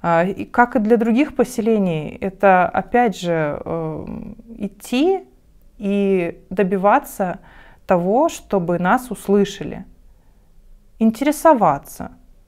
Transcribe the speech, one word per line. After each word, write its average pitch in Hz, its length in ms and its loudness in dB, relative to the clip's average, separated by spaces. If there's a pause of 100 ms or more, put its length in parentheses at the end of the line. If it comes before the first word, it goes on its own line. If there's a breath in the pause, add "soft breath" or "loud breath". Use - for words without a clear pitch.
А, 170 220 2
и 196 220 -4
как 240 320 0
и - 20 4
для 214 180 4
других 233 380 0
поселений, 202 840 -2
это, 190 480 2
опять 233 500 0
же, 160 460 -2
э, 160 400 -6 (540)
идти 311 680 -2 (520)
и 196 640 -2 (100)
добиваться 196 920 0 (460 loud breath)
того, 202 440 2
чтобы 175 500 -2
нас 208 320 0
услышали. - 760 -2 (1120)
Интересоваться, 226 1120 2 (360)